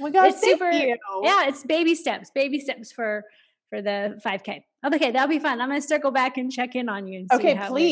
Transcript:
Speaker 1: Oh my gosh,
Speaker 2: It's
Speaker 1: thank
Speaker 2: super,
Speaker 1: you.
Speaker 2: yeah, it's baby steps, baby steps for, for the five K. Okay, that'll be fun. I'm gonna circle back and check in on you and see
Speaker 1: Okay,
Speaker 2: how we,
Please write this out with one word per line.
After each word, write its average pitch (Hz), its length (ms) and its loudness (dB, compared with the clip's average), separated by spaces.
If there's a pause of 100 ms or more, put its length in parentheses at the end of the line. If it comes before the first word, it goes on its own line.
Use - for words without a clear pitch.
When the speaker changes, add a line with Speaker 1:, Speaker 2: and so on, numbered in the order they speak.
Speaker 1:
Oh - 20 -10
my 294 80 -6
gosh, 370 220 8
Speaker 2:
It's - 80 -4
Speaker 1:
thank 381 180 6
Speaker 2:
super, 359 140 0
Speaker 1:
you. 262 240 2 (260)
Speaker 2:
yeah, 359 240 4
it's 269 160 -4
baby 320 320 2
steps, 226 400 -6
baby 277 240 0
steps 269 320 -10
for, 214 320 -4 (480)
for 214 100 -8
the 202 400 -4
five 196 220 -4
K. - 220 -12 (200)
Okay, 285 280 0
that'll 262 160 2
be 311 100 2
fun. 269 220 -2
I'm 254 80 -4
gonna 285 120 -2
circle 285 300 0
back 262 280 0
and 254 120 -4
check 247 240 -6
in 247 140 -4
on 196 180 -6
you 185 140 -12
and 185 100 -2
see 247 60 4
Speaker 1:
Okay, 269 180 4
Speaker 2:
how 202 180 -6
we, 262 60 -2 (120)